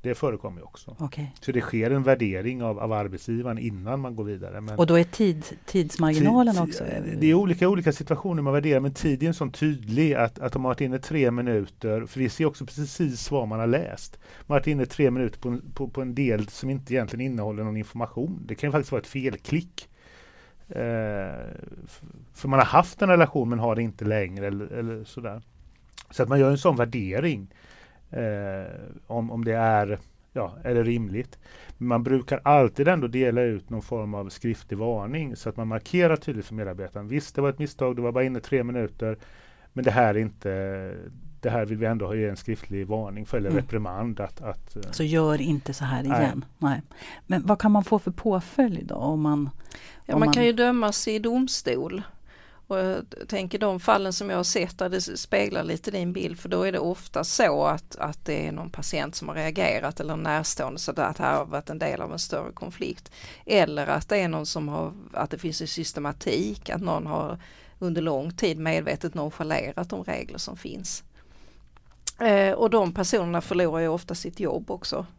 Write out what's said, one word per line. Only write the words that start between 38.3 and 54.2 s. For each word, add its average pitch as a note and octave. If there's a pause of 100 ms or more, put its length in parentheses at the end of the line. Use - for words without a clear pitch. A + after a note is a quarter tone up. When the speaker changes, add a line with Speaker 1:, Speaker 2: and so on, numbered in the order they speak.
Speaker 1:
tre B2+
minuter, A2+ (560)
men C3
det B2+
här A2
är G#2+
inte, G#2+ (920)
det A#2+
här A2+
vill G#2+
vi A2+
ändå A2
ha G2+
en G#2
skriftlig G2
varning G#2+
för, -
eller G#2
Speaker 2:
Mm. G2
Speaker 1:
reprimand G#2+
att, -
att, -
eh, G#2 (100)
Speaker 2:
Så -
gör D#3
inte C#3
så C#3+
här B2+
Speaker 1:
Nej. C3+
Speaker 2:
igen. C3 (120)
Nej. C#3+ (460)
Men F#3
vad G3+
kan G#3+
man G#3
få G#3+
för F3+
påföljd G3+
då, -
om D3+
man, D3 (560)
Speaker 3:
Ja, -
Speaker 2:
om -
Speaker 3:
man A3
Speaker 2:
man -
Speaker 3:
kan A#3+
ju A#3
dömas A#3+
i G#3+
domstol. G#3 (640)
Och G3
jag F#3+ (300)
tänker G3
de G3
fallen G3
som G3+